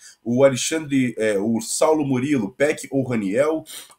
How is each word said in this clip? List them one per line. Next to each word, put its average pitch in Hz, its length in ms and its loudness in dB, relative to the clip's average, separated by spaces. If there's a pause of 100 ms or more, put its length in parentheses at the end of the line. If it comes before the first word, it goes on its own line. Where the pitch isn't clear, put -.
(240)
O 120 180 2
Alexandre, 135 760 2
é, 107 200 0
o 110 220 0
Saulo 156 440 0
Murilo, 127 480 0
Peck 151 380 -2
ou 135 160 0
Raniel, 127 560 0 (360)